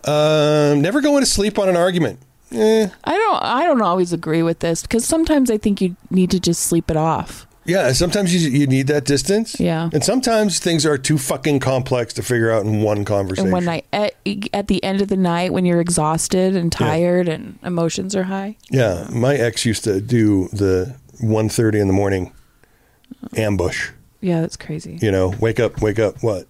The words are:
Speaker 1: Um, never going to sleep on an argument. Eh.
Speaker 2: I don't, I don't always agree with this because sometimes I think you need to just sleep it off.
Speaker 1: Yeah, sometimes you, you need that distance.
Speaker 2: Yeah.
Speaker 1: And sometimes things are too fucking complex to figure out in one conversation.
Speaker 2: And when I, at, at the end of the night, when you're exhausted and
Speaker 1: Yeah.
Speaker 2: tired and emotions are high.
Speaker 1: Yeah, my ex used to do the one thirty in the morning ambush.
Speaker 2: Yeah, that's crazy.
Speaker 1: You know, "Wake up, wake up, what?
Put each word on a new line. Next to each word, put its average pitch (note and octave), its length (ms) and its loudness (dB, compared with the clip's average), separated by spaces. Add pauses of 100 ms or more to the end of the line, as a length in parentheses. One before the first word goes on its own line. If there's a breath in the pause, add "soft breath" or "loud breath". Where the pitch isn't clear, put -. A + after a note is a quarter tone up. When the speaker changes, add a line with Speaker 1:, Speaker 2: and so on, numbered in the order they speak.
Speaker 1:
Um, D3+ 760 2
never G#3+ 180 2
going C#4+ 220 4
to - 80 2
sleep G#3 300 0
on F#3+ 80 2
an F3+ 80 2
argument. E3+ 420 2 (320)
Eh. A3 380 4 (160)
Speaker 2:
I - 120 -2
don't, G#4 260 0
I B3+ 220 0
don't D4 160 2
always F3+ 320 2
agree E3 300 -2
with E3 160 0
this E3 240 -2
because A#3 220 -2
sometimes D#4 440 2
I A3 100 0
think G3+ 220 0
you F#3 140 0 (160)
need F3+ 220 2
to F#3 80 2
just E3+ 240 0
sleep E3+ 260 0
it D#3+ 60 0
off. D#3 500 -2 (180)
Speaker 1:
Yeah, E3 280 2
sometimes F3 420 0
you, E3 160 2
you C#3+ 160 2
need C3 220 2
that D3 160 0
distance. G3 560 -2
Speaker 2:
Yeah. E3+ 320 -2
Speaker 1:
And D3+ 100 0
sometimes A3 560 0
things E3 260 0
are D3+ 140 2
too D3+ 200 0
fucking C#3 420 -2
complex C3 540 -2
to B2 100 -8
figure A2+ 260 2
out A2 160 2
in G#2+ 160 0
one G#2 220 0
conversation. G2 420 -2
Speaker 2:
And F#3 60 2
when F3+ 160 0
I, E3 240 -4
at, G#3 220 -2 (380)
at G3+ 140 -4
the G3 160 0
end G3 180 -2
of G3 60 0
the G3 100 -2
night, F3+ 360 0
when F#3 120 0
you're E3+ 160 2
exhausted F3 760 0
and E3+ 180 -2
Speaker 1:
Yeah. - 140 0
Speaker 2:
tired F3 400 2
and - 340 -8
emotions F3+ 540 -4
are F#3 80 -2
high. G3 320 -8 (160)
Speaker 1:
Yeah, G#2+ 400 0
my B2 240 0
ex A#2 280 -2
used A2+ 200 -2
to F#2+ 160 0
do G#2+ 480 2
the G2 480 0 (240)
one G#2+ 280 0
thirty G#2+ 300 0
in G2+ 80 2
the F#2+ 80 2
morning G2 380 0 (1040 soft breath)
ambush. G2+ 540 -2 (300)
Speaker 2:
Yeah, E3+ 200 -2
that's - 160 -6
crazy. - 440 -12
Speaker 1:
You G#2+ 120 0
know, F#2 280 2
"Wake A2+ 200 0
up, A2 200 -2
wake G#2+ 200 0
up, G#2 220 -2
what? G2+ 280 -4